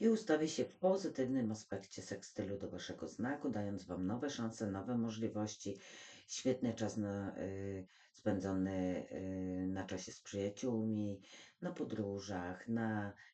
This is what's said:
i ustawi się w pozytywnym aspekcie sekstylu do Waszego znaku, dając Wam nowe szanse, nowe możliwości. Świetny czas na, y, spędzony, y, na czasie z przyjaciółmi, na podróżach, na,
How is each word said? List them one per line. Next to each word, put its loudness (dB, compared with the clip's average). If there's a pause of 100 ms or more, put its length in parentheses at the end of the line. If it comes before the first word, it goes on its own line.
i 8
ustawi 6
się 2
w -10
pozytywnym 4
aspekcie -6
sekstylu -4
do -6
Waszego -6
znaku, -2
dając -2
Wam -2
nowe 0
szanse, 0
nowe 0
możliwości. 0 (500)
Świetny 2
czas 0
na, 0
y, -4 (260)
spędzony, 2
y, -2
na 0
czasie -6
z -14
przyjaciółmi, 0 (420)
na -2
podróżach, -2
na, 2 (200)